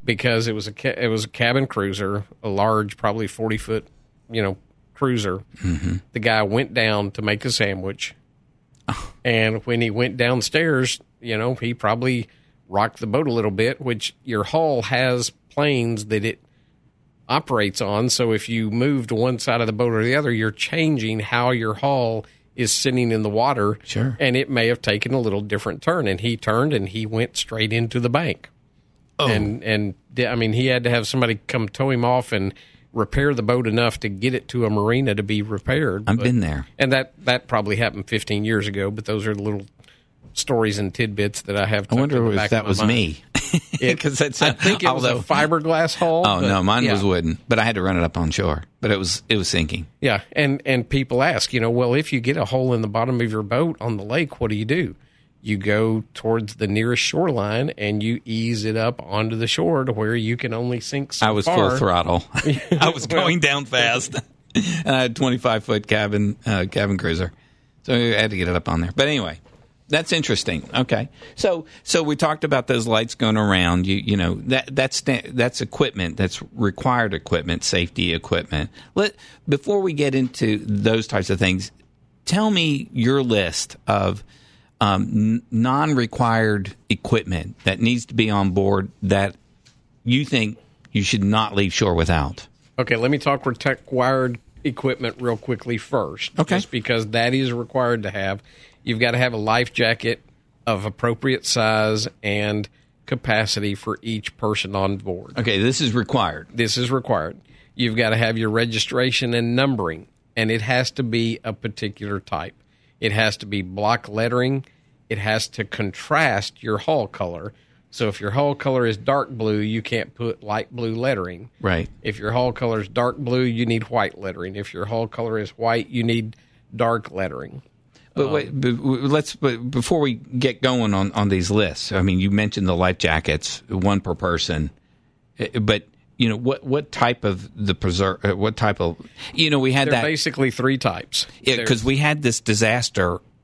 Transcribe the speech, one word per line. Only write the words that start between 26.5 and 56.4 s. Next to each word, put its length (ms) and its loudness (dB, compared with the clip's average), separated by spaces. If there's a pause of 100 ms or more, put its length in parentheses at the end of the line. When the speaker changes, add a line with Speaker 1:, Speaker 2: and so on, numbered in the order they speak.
Speaker 1:
and 160 0
he 180 -6
went 300 -2
straight 360 -2
into 260 0
the 100 0
bank. 400 -2 (680)
Speaker 2:
Oh. 100 2
Speaker 1:
And, 360 0
and 320 -2 (180)
di-, 140 0
I 80 -2
mean, 180 2
he 140 2
had 160 0
to 60 2
have 180 2
somebody 280 2 (120)
come 220 -2
tow 200 -2
him 160 2
off 260 0
and 220 -2 (400)
repair 400 2
the 100 -2
boat 240 2
enough 340 2
to 80 -4
get 240 -2
it 160 -6
to 160 0
a 40 0
marina 460 2
to 80 -2
be 180 0
repaired. 640 -2
Speaker 2:
I've 100 2
Speaker 1:
But 60 -2
Speaker 2:
been 180 4
there. 260 -2 (120)
Speaker 1:
And 140 2
that, 200 0 (120)
that 220 0
probably 300 0
happened 300 -2
fifteen 380 -2
years 220 0
ago, 240 -2
but 140 -8
those 220 -2
are 60 -2
the 80 -4
little 240 -4 (680)
stories 460 0
and 140 -2
tidbits 500 -2
that 120 -4
I 100 2
have 260 0
Speaker 2:
I 40 2
wonder 200 2
Speaker 1:
tucked 40 4
in 60 4
the 60 4
Speaker 2:
if 60 2
Speaker 1:
back 140 0
Speaker 2:
that 80 4
Speaker 1:
of 60 -4
my 40 -4
Speaker 2:
was 100 2
Speaker 1:
mind. 100 4
Speaker 2:
me. 380 0
<laughs> 60 -20 (460)
Speaker 1:
It, 220 2
Speaker 2:
'Cause 160 -2
that's 240 0
Speaker 1:
I 100 4
think 320 2
it 100 4
was 120 0
a 60 4
Speaker 2:
although 100 -2
Speaker 1:
fiberglass 760 2
hull, 300 2
Speaker 2:
Oh, 160 4
Speaker 1:
but 60 2
Speaker 2:
no, 160 4
mine 200 4
Speaker 1:
yeah. 80 2
Speaker 2:
was 140 2
wooden, 320 2 (100)
but 100 4
I 60 4
had 120 2
to 60 -2
run 140 2
it 80 4
up 140 0
on 140 0
shore. 320 0 (180)
But 100 0
it 60 2
was, 320 -4
it 80 2
was 100 0
sinking. 400 -2 (140)
Speaker 1:
Yeah, 200 0 (120)
and, 320 0
and 240 0
people 340 0
ask, 300 0
you 80 0
know, 80 2
"Well, 240 2
if 180 0
you 80 0
get 160 0
a 80 0
hole 300 0
in 80 2
the 80 -2
bottom 320 0
of 100 0
your 120 -2
boat 360 0
on 160 -2
the 80 -6
lake, 380 -4
what 80 0
do 80 0
you 80 -2
do?" 300 -2 (460)
You 160 -2
go 460 0 (120)
towards 400 -2